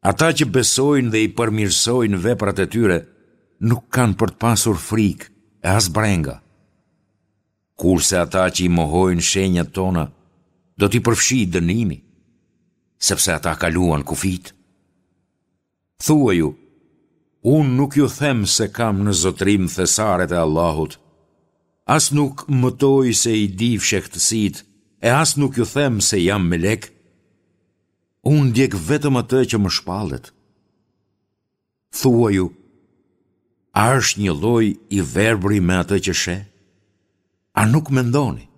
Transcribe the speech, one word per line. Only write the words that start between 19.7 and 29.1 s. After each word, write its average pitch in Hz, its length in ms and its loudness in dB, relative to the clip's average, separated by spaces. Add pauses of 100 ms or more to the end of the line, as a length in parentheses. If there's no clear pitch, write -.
thesaret 90 600 0
e 87 80 0
Allahut, 80 580 0 (880)
as 147 240 0
nuk 143 380 -2
mëtoj 131 640 2
se 117 180 0
i 110 160 2
di 107 320 -2
fshehtësit, 101 840 -2 (400)
e 113 60 2
as 147 280 0
nuk 135 200 -2
ju 117 80 2
them 131 360 -2
se 101 180 0
jam 92 300 2
melek. 87 420 -2 (1300)
Unë 143 240 4
ndjek 131 260 0
vetëm 143 460 0